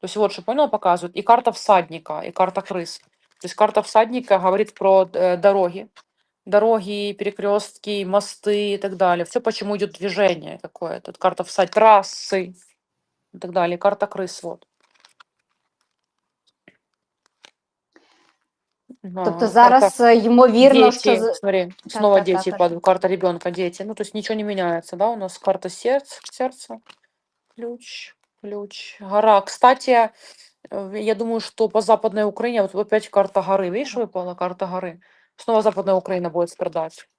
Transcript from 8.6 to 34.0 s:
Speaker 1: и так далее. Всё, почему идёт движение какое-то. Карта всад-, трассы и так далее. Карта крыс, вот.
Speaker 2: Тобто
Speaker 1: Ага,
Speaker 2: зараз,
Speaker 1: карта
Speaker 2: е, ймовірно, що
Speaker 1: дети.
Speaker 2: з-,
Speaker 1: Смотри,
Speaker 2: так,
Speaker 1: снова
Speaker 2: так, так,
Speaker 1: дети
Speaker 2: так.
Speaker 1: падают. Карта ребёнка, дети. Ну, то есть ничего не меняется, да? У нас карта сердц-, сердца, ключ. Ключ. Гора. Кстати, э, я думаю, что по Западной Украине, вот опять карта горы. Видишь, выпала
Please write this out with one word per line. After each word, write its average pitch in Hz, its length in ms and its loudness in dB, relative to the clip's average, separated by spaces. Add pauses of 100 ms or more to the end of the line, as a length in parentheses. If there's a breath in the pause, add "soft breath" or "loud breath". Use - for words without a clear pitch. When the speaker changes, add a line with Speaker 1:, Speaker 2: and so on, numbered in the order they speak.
Speaker 1:
и 202 40 -6
так 196 180 -8
далее. 175 300 0
Всё, - 140 -6
почему 208 360 -6
идёт 202 160 -6
движение 175 680 -2
какое-то. - 500 -12
Карта - 320 -2
всад-, - 280 -2
трассы 196 800 2 (800)
и 185 40 -20
так 175 140 -12
далее. 175 260 -2
Карта 202 280 0
крыс, 190 380 -10
вот. 165 220 -14 (4000)
Speaker 2:
Тобто 220 220 0
Speaker 1:
Ага, - 20 0
Speaker 2:
зараз, 247 520 6
Speaker 1:
карта - 0 -
Speaker 2:
е, 233 160 8
ймовірно, 247 760 6
що - 240 2
Speaker 1:
дети. - 0 -
Speaker 2:
з-, 226 180 -2
Speaker 1:
Смотри, 185 400 -2 (180)
Speaker 2:
так, - 0 -
Speaker 1:
снова 214 220 2
Speaker 2:
так, 190 160 4
так, - 60 2
Speaker 1:
дети 185 140 -2
Speaker 2:
так. 160 80 -8
Speaker 1:
падают. 175 260 0
Карта 185 240 2
ребёнка, 180 420 -2
дети. 175 320 -6
Ну, 214 120 -10
то 214 80 -10
есть - 120 -12
ничего 214 220 -6
не 214 80 -6
меняется, 180 520 -4
да? 202 120 0
У 233 80 -4
нас 190 220 -10
карта 190 300 -4
сердц-, 269 520 -4 (120)
сердца, 254 460 -10 (760)
ключ. 240 600 -16 (260)
Ключ. 202 580 -14
Гора. 208 400 4
Кстати, 247 720 2 (600 soft breath)
э, 196 300 -10
я 214 140 -2
думаю, 226 260 -4
что - 280 -4
по 214 120 0
Западной 214 440 0
Украине, 220 380 -2
вот 190 120 -4
опять 214 340 -2
карта 196 340 0
горы. 190 280 -2
Видишь, 233 260 -8
выпала 180 380 -8